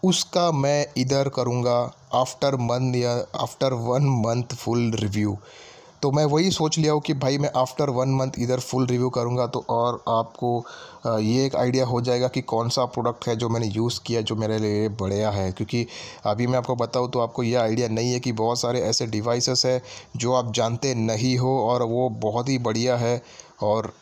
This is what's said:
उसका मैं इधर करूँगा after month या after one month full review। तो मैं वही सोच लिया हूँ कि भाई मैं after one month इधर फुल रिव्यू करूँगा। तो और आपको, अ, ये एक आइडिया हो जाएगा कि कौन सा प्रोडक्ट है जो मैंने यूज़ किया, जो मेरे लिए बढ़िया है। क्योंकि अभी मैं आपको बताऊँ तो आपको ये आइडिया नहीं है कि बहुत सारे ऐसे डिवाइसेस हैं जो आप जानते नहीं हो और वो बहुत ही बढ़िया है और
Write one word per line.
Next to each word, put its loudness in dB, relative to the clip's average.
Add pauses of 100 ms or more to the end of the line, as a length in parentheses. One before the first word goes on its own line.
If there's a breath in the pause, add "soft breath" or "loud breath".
उसका 2
मैं 2 (100)
इधर 2
करूँगा 0 (220)
after 0
month 0
या 0 (180)
after -2 (160)
one 2
month -2
full 0
review। 0 (640 loud breath)
तो 2
मैं 4
वही 2
सोच 0
लिया 4
हूँ 2
कि -2
भाई 0
मैं 0
after 0
one 0
month -4
इधर 0
फुल 0
रिव्यू 2
करूँगा। 0
तो -6
और 0
आपको, 0 (400 loud breath)
अ, 0
ये 2
एक -2
आइडिया 2
हो 0
जाएगा 2
कि -2
कौन 0
सा 2
प्रोडक्ट -4
है 0
जो -2
मैंने 0
यूज़ -2
किया, 0
जो -2
मेरे 0
लिए 0
बढ़िया -2
है। -2
क्योंकि -4 (380 loud breath)
अभी 0
मैं 2
आपको -2
बताऊँ -2
तो -2
आपको -2
ये 0
आइडिया 2
नहीं 0
है 0
कि -2
बहुत 0
सारे 0
ऐसे 0
डिवाइसेस 0
हैं 0 (340 loud breath)
जो 0
आप 0
जानते 0
नहीं 0
हो 2
और 2
वो 0
बहुत -2
ही 2
बढ़िया 0
है 0 (380 loud breath)
और 0